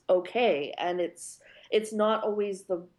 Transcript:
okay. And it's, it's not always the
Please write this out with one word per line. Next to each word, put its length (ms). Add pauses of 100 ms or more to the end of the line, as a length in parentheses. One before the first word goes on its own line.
(100)
okay. 680
And 220
it's, 380 (320)
it's 220
not 320
always 400
the 200 (140)